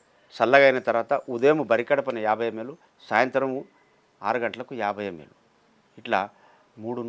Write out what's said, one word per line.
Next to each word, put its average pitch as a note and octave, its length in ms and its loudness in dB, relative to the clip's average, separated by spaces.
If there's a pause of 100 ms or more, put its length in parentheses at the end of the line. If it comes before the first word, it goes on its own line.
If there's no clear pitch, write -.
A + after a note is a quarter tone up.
(360)
చల్లగైన C3 520 6
తర్వాత A#2 260 -2 (200)
ఉదయం C#3 260 4 (120)
బరికడపన B2 540 0
యాభై A2 260 0
ఎంఎల్, A2 200 -12 (360)
సాయంత్రము C3 520 0 (640)
ఆరు A2+ 220 -2
గంటలకు A#2 380 -8
యాభై G#2 280 -4
ఎంఎల్. D#2+ 240 -14 (680)
ఇట్లా A2+ 200 0 (640)
మూడు A#2+ 260 -8